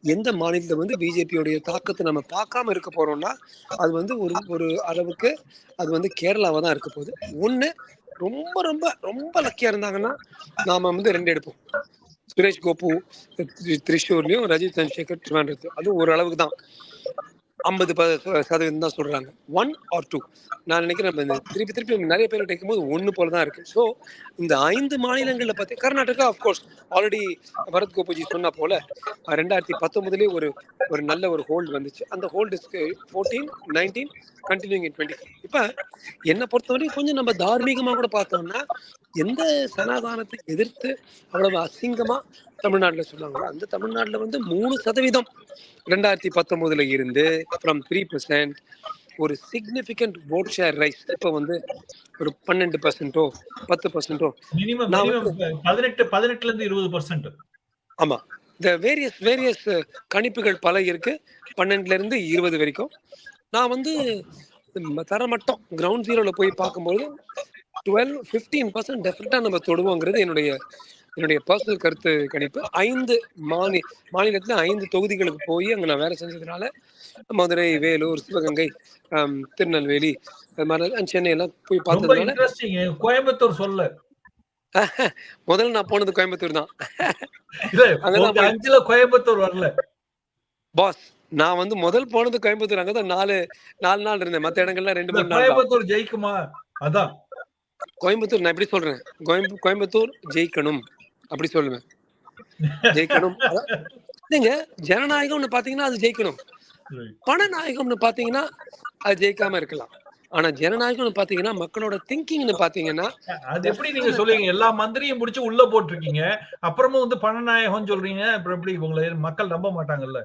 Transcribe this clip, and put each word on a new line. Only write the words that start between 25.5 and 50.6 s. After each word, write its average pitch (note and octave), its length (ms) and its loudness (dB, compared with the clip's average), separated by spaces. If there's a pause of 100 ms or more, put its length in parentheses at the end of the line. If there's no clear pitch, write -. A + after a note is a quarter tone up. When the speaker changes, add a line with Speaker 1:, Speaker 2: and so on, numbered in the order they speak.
Speaker 1:
பார்த்து, G#3 220 -6
கர்நாடகா, C4 460 0
of A#3+ 160 2
course, G3 240 0 (300)
already G3 440 2 (360)
பரத் F#3+ 240 0
கோபுஜி F3 340 -2
சொன்ன F3 200 0
போல, D#3+ 360 -2 (400)
அஹ், D#3 100 0
ரெண்டாயிரத்தி F3 440 0
பத்தொன்பதுலயே F#3+ 540 2
ஒரு, D#3 200 -2 (360)
ஒரு D3+ 120 -2
நல்ல D#3+ 280 0
ஒரு D#3 180 -2
ஹோல்டு E3 240 -2
வந்துச்சு. C#3 380 -8
அந்த F#3+ 240 -6
ஹோல்டு G#3 160 0
is F3 440 -6 (200)
fourteen, A#3 360 -4 (180)
nineteen, F#3+ 400 -2 (400)
continuing G3 380 -2
in D3+ 120 -8
twenty-five. D3+ 320 -8 (120)
இப்ப A#3+ 340 -2 (460)
என்னை B3 280 0
பொறுத்தவரைக்கும் C4 440 0
கொஞ்சம் C#4+ 220 -2
நம்ம B3 160 0
தார்மீகமா B3 600 0
கூட A#3 280 0
பார்த்தோம்னா, F#3 400 -4 (500)
எந்த C4+ 680 0
சனாதானத்தை A3+ 680 -4
எதிர்த்து A#3 540 -4 (320)
அவ்வளவு F#3 320 2
அசிங்கமா A#3+ 580 -4 (360)
தமிழ்நாட்டுல F#3 460 2 (120)
சொன்னாங்களோ, D3+ 260 -8
அந்த - 240 -8
தமிழ்நாட்டுல A3 520 -4
வந்து A3+ 220 -4
மூணு A3 380 -2
சதவீதம் B3 500 2 (580)
ரெண்டாயிரத்தி F#3+ 500 2
பத்தொன்பதுல D#3+ 520 2
இருந்து C3+ 580 2 (200)
from D3+ 140 2 (100)
த்ரீ D3+ 200 0
பர்சன்ட் D3 440 -2 (640)
ஒரு D3+ 200 -2 (140)
சிக்னிஃபிகன்ட் A3+ 640 -4 (140)
vote E3+ 280 -2
share E3 180 2